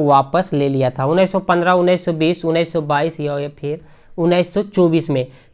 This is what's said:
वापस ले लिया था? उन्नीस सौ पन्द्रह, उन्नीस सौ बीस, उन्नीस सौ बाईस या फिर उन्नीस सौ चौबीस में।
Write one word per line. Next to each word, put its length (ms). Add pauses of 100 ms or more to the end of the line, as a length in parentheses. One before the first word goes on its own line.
वापस 520
ले 160
लिया 220
था? 140
उन्नीस 280
सौ 80
पन्द्रह, 320
उन्नीस 320
सौ 100
बीस, 300
उन्नीस 280
सौ 100
बाईस 380
या 300
फिर 300 (380)
उन्नीस 360
सौ 100
चौबीस 460
में। 160 (260)